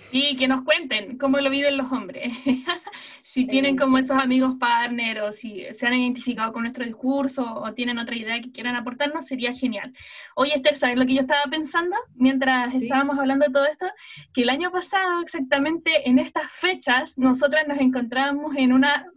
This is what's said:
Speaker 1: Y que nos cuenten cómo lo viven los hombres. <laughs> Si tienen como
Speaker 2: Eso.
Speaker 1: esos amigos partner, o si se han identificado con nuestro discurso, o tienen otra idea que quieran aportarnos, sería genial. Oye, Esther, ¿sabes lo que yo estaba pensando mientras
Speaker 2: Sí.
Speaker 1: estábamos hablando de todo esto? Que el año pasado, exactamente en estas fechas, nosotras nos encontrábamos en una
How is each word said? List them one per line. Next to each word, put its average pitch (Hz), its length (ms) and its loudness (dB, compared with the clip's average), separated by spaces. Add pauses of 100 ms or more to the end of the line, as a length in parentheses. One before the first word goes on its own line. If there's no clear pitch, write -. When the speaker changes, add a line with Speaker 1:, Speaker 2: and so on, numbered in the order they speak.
(120)
Speaker 1:
Y 277 260 0
que 254 100 2
nos 262 140 0
cuenten 262 560 -2
cómo 277 220 2
lo 277 100 0
viven 277 260 2
los 262 160 -4
hombres. 240 420 -6 (120)
<laughs> 349 460 -2 (360)
Si 254 200 0
tienen 269 280 2
como 262 220 4
Speaker 2:
Eso. 262 160 2
Speaker 1:
esos 269 100 4
amigos 262 360 4
partner, 240 640 0
o 208 100 -4
si 208 420 -12
se 240 140 -4
han 247 80 2
identificado 247 580 -2
con 233 80 -6
nuestro 240 240 -6
discurso, 254 680 -2
o 214 180 -8
tienen 240 240 -4
otra 233 180 -6
idea 226 240 -6
que - 120 -12
quieran 240 240 -6
aportarnos, 285 500 -4
sería 247 260 -4
genial. 226 420 -6 (420)
Oye, 285 200 2
Esther, 294 220 2
¿sabes 247 180 2
lo 254 120 4
que 262 80 2
yo 277 60 4
estaba 285 280 2
pensando 339 460 -2 (180)
mientras 262 580 2
Speaker 2:
Sí. 254 140 -2
Speaker 1:
estábamos 277 320 0
hablando 277 300 2
de 277 40 -4
todo 277 140 2
esto? 302 220 -2 (440)
Que 254 120 0
el 240 60 2
año 330 220 -2
pasado, 370 520 0
exactamente 302 840 0
en 254 120 6
estas 311 320 -4
fechas, 302 680 0
nosotras 269 500 2
nos 285 120 -2
encontrábamos 269 760 0
en 254 160 4
una 285 440 4